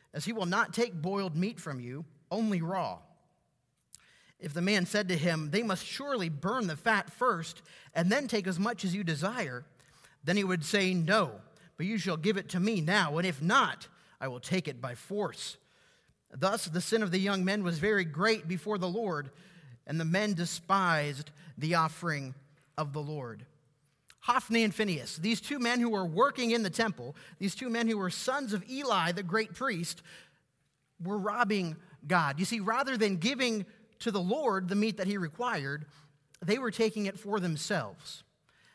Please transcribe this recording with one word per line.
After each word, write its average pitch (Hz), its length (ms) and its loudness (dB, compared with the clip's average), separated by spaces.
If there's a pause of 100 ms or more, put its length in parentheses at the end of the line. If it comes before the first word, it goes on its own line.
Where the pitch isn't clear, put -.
(140)
as 147 120 -6
he 220 80 -4
will 214 120 0
not 196 260 2
take 190 300 -2
boiled 190 340 -2
meat 202 240 0
from 139 200 -8
you, 127 260 -10 (240)
only 208 320 0
raw." 160 380 -2 (1400)
If 165 160 -10
the 165 80 -2
man 190 240 4
said 208 220 0
to 175 100 2
him, 156 340 0
"They 208 120 2
must 196 220 -2
surely 262 420 -2
burn 185 400 -2
the 160 80 -2
fat 208 340 2
first 196 520 0 (320)
and 175 180 2
then 269 160 2
take 208 200 0
as 180 120 -2
much 208 240 -2
as 180 100 0
you 202 120 -4
desire," 160 600 -2 (580)
then 170 120 2
he 208 80 2
would 180 220 0
say, 190 280 4
"No, 165 480 2 (360)
but 156 80 -4
you 214 120 0
shall 170 200 -2
give 180 180 2
it 185 140 -6
to 185 100 -2
me 196 220 2
now, 160 360 2
and 175 80 2
if 147 160 -2
not, 202 460 2 (320)
I 135 80 -4
will 123 140 -8
take 185 260 0
it 127 140 -8
by 123 140 -6
force." - 640 -6 (760)
Thus 190 340 0
the 170 160 -2
sin 220 200 2
of 196 100 0
the 185 80 2
young 190 260 2
men 202 180 2
was 170 160 0
very 202 240 2
great 165 440 0
before 190 300 -2
the 180 120 0
Lord, 175 420 -2 (560)
and 156 120 -2
the 160 60 0
men 196 280 2
despised 165 1000 0 (260)
the 156 180 0
offering 156 600 0 (420)
of 147 160 -2
the 151 80 -2
Lord. 131 440 -8 (760)
Hophni 226 420 2
and 208 100 2
Phinehas, 170 440 -2
these 196 240 0
two 285 180 -6
men 240 200 2
who 240 100 4
were 196 160 0
working 233 460 2
in 233 120 4
the 190 60 2
temple, 165 460 -2 (220)
these 190 160 -2
two 262 160 -6
men 233 180 2
who 220 100 2
were 190 120 0
sons 262 440 -2
of 185 160 -4
Eli, 233 420 2
the 175 100 -2
great 202 320 -2
priest, 196 480 -4 (960)
were 190 180 -4
robbing 202 580 0 (320)
God. 151 320 2
You 185 60 0
see, 226 140 -2
rather 247 380 0
than 202 200 2
giving 226 480 0 (340)
to - 100 -2
the 196 120 0
Lord 190 460 2
the 190 80 0
meat 208 220 2
that 190 80 -2
he 202 120 0
required, 151 680 -4 (560)
they 190 160 2
were 254 140 -2
taking 220 340 0
it 196 140 -4
for 202 200 -2
themselves. 156 840 -4 (520)